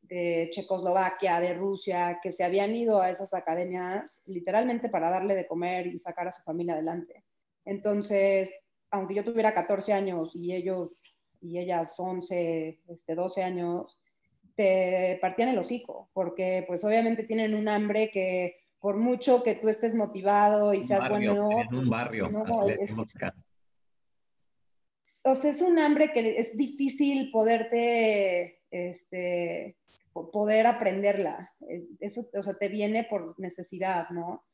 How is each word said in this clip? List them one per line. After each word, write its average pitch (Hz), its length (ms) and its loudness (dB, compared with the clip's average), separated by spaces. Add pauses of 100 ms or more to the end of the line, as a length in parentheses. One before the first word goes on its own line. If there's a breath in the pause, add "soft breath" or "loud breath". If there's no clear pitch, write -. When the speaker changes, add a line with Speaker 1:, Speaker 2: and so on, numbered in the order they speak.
Speaker 1:
de 170 420 -2
Checoslovaquia, 185 880 0
de 180 140 0
Rusia, 175 680 -2
que 180 100 -6
se 180 120 -2
habían 202 300 0
ido 226 260 2
a 185 100 2
esas 190 240 -6
academias 180 920 -4
literalmente 214 640 -2
para 165 220 0
darle 185 240 0
de 180 120 -2
comer 180 400 -4
y 175 120 -8
sacar 175 280 -8
a 180 60 -8
su - 100 -18
familia 170 320 -4
adelante. 165 500 -6 (400)
Entonces, 196 920 0 (360)
aunque 190 240 -2
yo 202 100 -2
tuviera 220 280 2
catorce 214 400 0
años 185 420 -2
y 180 200 -6
ellos, 180 480 -6 (380)
y 175 180 -8
ellas 175 400 -2
once, 175 920 -4
este, 170 260 -10
doce 185 280 -4
años, 180 580 -4 (560)
te 185 640 2
partían 208 300 0
el 240 80 2
hocico, - 540 -6
porque, 185 540 -2
pues, 180 180 -4
obviamente 220 400 2
tienen 220 300 0
un 214 140 0
hambre 214 420 2
que 185 460 -2 (240)
por 202 160 0
mucho 247 460 4
que 220 140 2
tú 220 120 0
estés 220 260 0
motivado 208 800 4
y 196 60 4
Speaker 2:
Un 196 60 -2
Speaker 1:
seas 202 160 2
Speaker 2:
barrio, 208 340 2
Speaker 1:
bueno, 208 140 2
Speaker 2:
tenían 226 260 0
un - 20 0
Speaker 1:
pues, 127 140 2
Speaker 2:
barrio, 113 400 0
Speaker 1:
no, 214 140 -2
Speaker 2:
así 220 220 2
le 202 60 2
Speaker 1:
es, 202 80 -2
Speaker 2:
decimos 214 340 -6
acá. - 200 -6 (1900)
Speaker 1:
o 262 100 6
sea, 277 160 2
es 294 120 -2
un 349 160 6
hambre 302 340 6
que 226 260 2
es 226 180 -2
difícil 277 720 0
poderte, 220 1400 2
este, 175 1080 -4 (360)
po-, 170 180 -10
poder 214 360 4
aprenderla. 202 840 0 (160)
Eh, 175 160 -10 (160)
eso, 208 220 -8 (120)
o 202 80 -4
sea, 196 120 -4
te 202 140 -2
viene 214 360 0
por 175 340 -6
necesidad, 180 720 -4
¿no? 175 440 -8